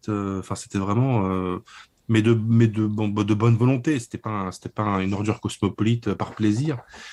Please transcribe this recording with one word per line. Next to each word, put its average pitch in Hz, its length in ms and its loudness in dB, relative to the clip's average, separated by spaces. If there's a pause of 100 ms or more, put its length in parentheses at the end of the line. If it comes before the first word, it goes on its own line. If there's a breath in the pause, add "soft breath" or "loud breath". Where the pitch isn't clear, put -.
euh, 98 300 -4
enfin, 95 160 -8
c'était - 240 -8
vraiment, 104 480 2
euh, 92 320 -2 (500 loud breath)
mais 113 120 4
de, 117 120 4
mais 113 340 4
de, 107 180 0
bon, 107 220 -2
de 104 260 0
bonne 113 220 4
volonté. 131 440 0
C'était - 180 -12
pas - 120 -10
un, 95 220 -4
c'était - 180 -14
pas - 140 -6
un, 101 160 0
une 95 140 0
ordure 107 260 -2
cosmopolite, 107 680 -2
euh, 92 60 -2
par - 200 -8
plaisir. 120 440 0 (340 loud breath)